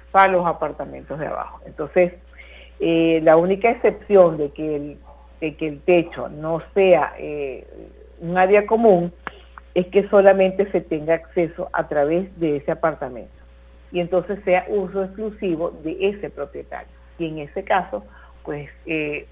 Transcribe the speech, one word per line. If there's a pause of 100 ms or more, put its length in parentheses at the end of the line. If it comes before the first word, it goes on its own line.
(120)
para
los
apartamentos
de
abajo.
Entonces, (680)
eh,
la
única
excepción
de
que
el, (420)
de
que
el
techo
no (120)
sea,
eh, (540)
un
área
común (600)
es
que
solamente
se
tenga
acceso
a
través
de
ese
apartamento (580)
y
entonces
sea
uso
exclusivo (120)
de
ese
propietario. (260)
Y
en
ese
caso, (400)
pues, (160)
eh,